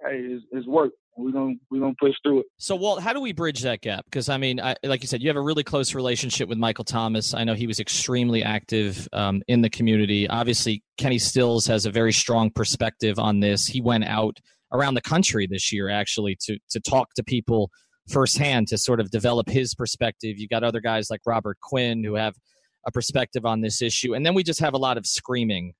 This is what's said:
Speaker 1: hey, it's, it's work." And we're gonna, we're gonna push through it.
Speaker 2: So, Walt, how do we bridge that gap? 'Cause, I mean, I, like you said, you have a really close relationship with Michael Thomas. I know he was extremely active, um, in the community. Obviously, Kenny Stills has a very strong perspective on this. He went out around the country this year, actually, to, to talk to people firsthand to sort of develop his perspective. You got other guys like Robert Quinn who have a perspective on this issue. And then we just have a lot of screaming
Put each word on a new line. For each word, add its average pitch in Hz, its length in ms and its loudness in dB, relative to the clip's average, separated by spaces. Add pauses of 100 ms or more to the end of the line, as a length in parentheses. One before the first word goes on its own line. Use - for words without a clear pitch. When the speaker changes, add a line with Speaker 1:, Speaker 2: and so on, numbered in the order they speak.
Speaker 1:
hey, 139 180 -4
it's, 123 320 -8
it's 127 140 -6
work." 143 260 4 (240)
And 120 80 -8
we're 131 80 -2
gonna, 135 220 -2 (160)
we're 135 100 -2
gonna 135 180 0
push 139 240 4
through 139 180 4
it. - 60 -4 (120)
Speaker 2:
So, - 180 -2
Walt, 185 260 0
how 220 100 0
do 277 80 -2
we 247 120 -4
bridge 151 300 -2
that 120 180 -2
gap? 98 300 -4
'Cause, 131 180 -4
I 139 80 0
mean, 131 240 -2
I, 127 220 -2
like 131 200 -2
you 127 60 -10
said, 123 140 -4
you 147 60 0
have 147 80 2
a 143 40 -2
really 147 240 0
close 139 300 -2
relationship 127 540 -2
with 110 100 -2
Michael 113 260 0
Thomas. 113 500 -2
I 113 100 -2
know 113 100 0
he 113 120 -2
was 110 140 -4
extremely 120 600 0
active, 107 720 -2
um, 98 360 0
in 120 140 6
the 110 80 4
community. 104 580 2
Obviously, 117 540 0 (160)
Kenny 127 200 2
Stills 117 480 2
has 110 200 2
a 104 40 -2
very 113 220 2
strong 113 380 2
perspective 110 680 0
on 107 220 2
this. 101 260 2
He 131 140 -2
went 117 240 2
out 107 340 -2 (340)
around 139 220 2
the 120 60 0
country 151 460 2
this 95 260 -4
year, 101 160 -2
actually, 101 520 -2
to, 104 180 -6 (120)
to 113 100 -4
talk - 340 0
to 117 80 -2
people 113 480 0 (380)
firsthand 135 600 2
to 107 100 -2
sort 120 220 2
of 98 100 -4
develop 117 380 0
his 127 260 0
perspective. 110 640 -4
You 104 100 -10
got 113 140 0
other 117 180 0
guys 113 300 -2
like 110 160 -6
Robert 113 340 -2
Quinn 120 440 -2
who 107 100 -2
have 107 220 -2 (500)
a 120 60 -4
perspective 123 520 -2
on 113 160 2
this 110 220 -2
issue. 120 320 -2
And 135 100 -2
then 170 100 4
we 190 100 2
just 156 160 -2
have 147 140 2
a 135 40 0
lot 131 180 2
of 104 100 -6
screaming 107 720 -2